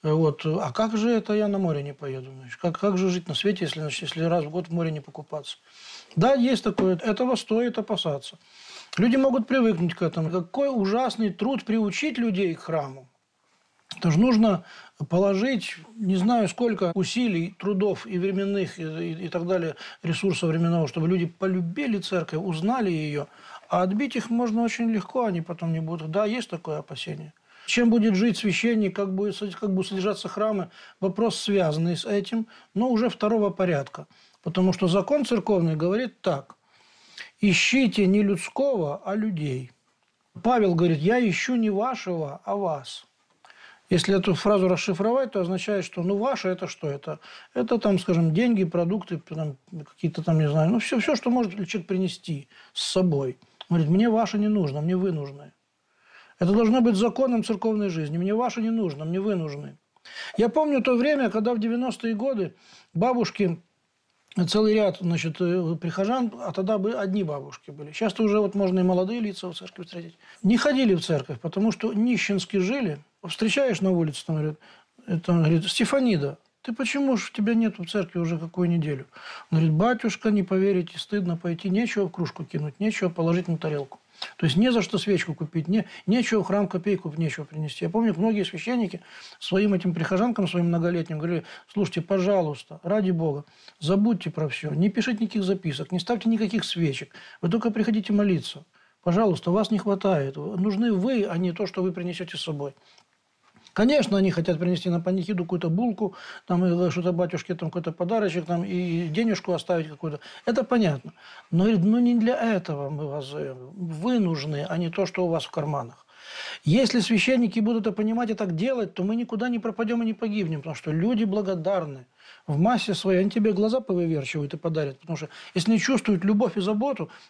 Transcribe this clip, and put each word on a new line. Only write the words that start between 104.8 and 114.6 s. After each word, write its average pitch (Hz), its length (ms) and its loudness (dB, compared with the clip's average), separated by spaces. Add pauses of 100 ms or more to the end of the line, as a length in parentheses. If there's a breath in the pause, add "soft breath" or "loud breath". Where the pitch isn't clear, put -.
на 170 100 2
панихиду 185 440 -2
какую-то 170 260 -2
булку, 214 440 0 (300 loud breath)
там, 180 180 0
или 175 280 2
что-то 180 220 -2
батюшке, 175 420 -2
там, 160 160 -6
какой-то 170 200 -4
подарочек, 180 540 -2
там, 175 200 -2
и 175 440 -2
денежку 190 460 0
оставить 160 340 -2
какую-то. 147 320 -8 (240 loud breath)
Это 233 180 0
понятно. 190 520 0 (360 loud breath)
Но, 175 140 4
говорит, 214 180 4
ну, 220 160 4
не 240 160 4
для 233 220 4
этого 170 540 -2
мы 151 160 -6
вас 143 180 -6
зовем. 135 500 -10
Вы 185 440 -2
нужны, 151 500 -2